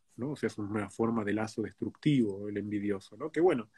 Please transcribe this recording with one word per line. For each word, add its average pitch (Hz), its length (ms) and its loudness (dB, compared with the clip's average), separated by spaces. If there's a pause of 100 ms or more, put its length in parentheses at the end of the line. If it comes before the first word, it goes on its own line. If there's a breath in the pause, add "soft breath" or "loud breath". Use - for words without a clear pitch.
(160)
¿no? 131 160 -4
O 139 40 -6
sea, 113 120 -2
es - 100 -6
una 104 320 -4
forma 113 340 0
de 101 100 -2
lazo 110 280 -2
destructivo 104 880 0
el 104 80 -4
envidioso, 101 600 -4
¿no? 147 140 -8
Que, - 100 -2
bueno, 147 360 4